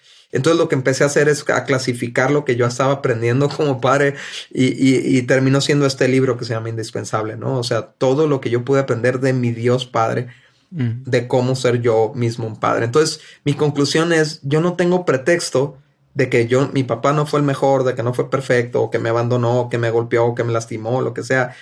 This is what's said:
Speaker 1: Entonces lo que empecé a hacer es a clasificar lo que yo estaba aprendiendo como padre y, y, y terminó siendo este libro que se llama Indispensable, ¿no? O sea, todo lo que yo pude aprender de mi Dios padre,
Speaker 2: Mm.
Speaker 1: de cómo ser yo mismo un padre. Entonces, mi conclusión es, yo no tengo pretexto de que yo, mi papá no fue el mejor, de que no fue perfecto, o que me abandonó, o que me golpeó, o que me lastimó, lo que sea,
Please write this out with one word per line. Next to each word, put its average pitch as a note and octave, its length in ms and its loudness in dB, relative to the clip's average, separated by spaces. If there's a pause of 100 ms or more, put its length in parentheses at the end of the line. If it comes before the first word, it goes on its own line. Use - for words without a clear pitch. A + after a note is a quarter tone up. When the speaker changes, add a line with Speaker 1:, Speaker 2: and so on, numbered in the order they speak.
(300)
Speaker 1:
Entonces D#3+ 280 2
lo E3 100 0
que D#3 80 0
empecé C3 260 0
a C#3+ 60 4
hacer D3 200 2
es D3 220 0
a A#2+ 140 0
clasificar B2 680 0
lo D3 140 0
que B2+ 100 0
yo A#2+ 120 2
estaba C3+ 260 0
aprendiendo B2+ 560 0
como C#3+ 320 -2
padre C#3 340 2 (380)
y, C3 140 2
y, C3 520 2
y B2 40 2
terminó C3 380 2
siendo C#3+ 260 2
este C3+ 200 0
libro B2+ 320 2
que B2 60 -10
se A#2 100 -4
llama A2+ 140 -6
Indispensable, A2 680 -6
¿no? B2+ 220 -4
O A#2 60 -4
sea, A#2 180 -2 (160)
todo C#3 300 2
lo C3+ 120 0
que A#2+ 100 -6
yo A#2+ 140 0
pude C3+ 160 2
aprender B2 380 0
de C3 140 0
mi B2 180 0
Dios A#2+ 360 0
padre, A#2+ 420 -2 (440)
Speaker 2:
Mm. B2+ 320 -4
Speaker 1:
de B2 240 0
cómo B2+ 260 0
ser B2 260 0
yo A2+ 340 2
mismo A2+ 320 -2
un G#2+ 120 -10
padre. A2+ 280 0
Entonces, D#3 340 2 (240)
mi C#3+ 100 0
conclusión D3 580 0
es, D#3 300 0
yo C#3+ 180 0
no F3 140 0
tengo F3 300 2
pretexto D3 720 0 (360)
de B2+ 140 0
que A#2+ 200 2
yo, C3 240 2
mi C#3 100 0
papá A#2+ 300 0
no D3+ 120 0
fue D3+ 140 -2
el C#3+ 80 2
mejor, C3+ 380 2
de B2+ 100 0
que A#2 80 -4
no B2 100 -2
fue C#3 180 -4
perfecto, A#2+ 520 0
o A2+ 80 -4
que A#2 80 -2
me A2+ 120 -2
abandonó, A#2+ 500 0
o B2 80 -4
que A#2+ 100 -2
me A#2 120 0
golpeó, A#2 360 2
o A#2 80 0
que A#2+ 100 -2
me A#2 80 -2
lastimó, A2+ 500 -4
lo A#2+ 120 -4
que A2+ 80 -8
sea, B2+ 400 -2